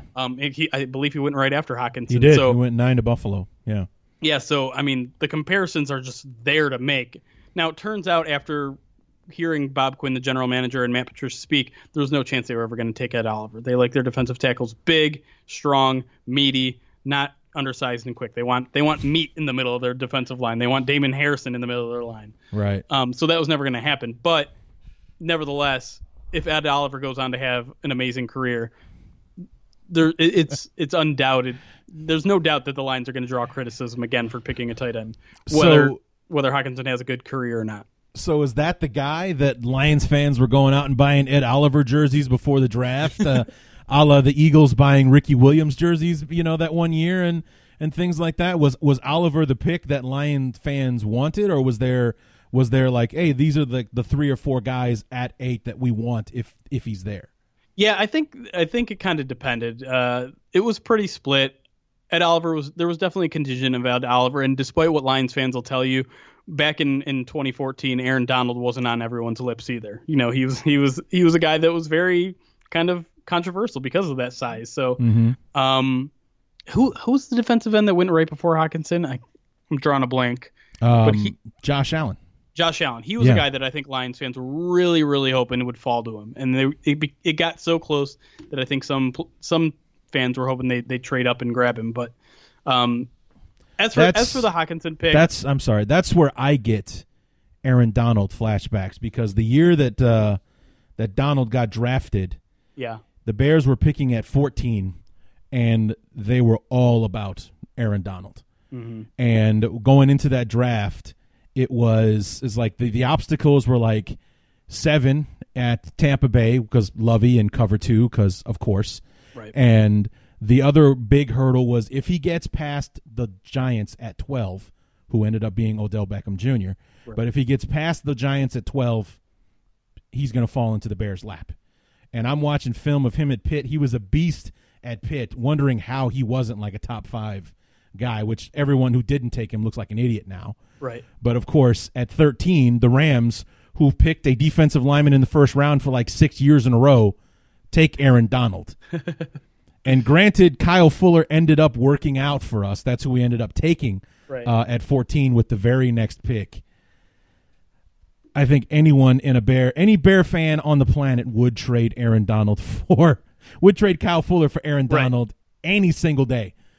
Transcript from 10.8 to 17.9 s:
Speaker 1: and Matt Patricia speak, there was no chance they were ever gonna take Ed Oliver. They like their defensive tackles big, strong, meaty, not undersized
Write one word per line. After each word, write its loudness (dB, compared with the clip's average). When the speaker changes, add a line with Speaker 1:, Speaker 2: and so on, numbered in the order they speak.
Speaker 1:
and -2
Matt -2
Patricia -12
speak, -4
there -4
was -4
no -2
chance -6
they -8
were -4
ever -10
gonna -6
take -10
Ed -4
Oliver. -10
They -4
like 2
their -2
defensive -4
tackles -4
big, 0
strong, 0
meaty, -2
not -4
undersized -8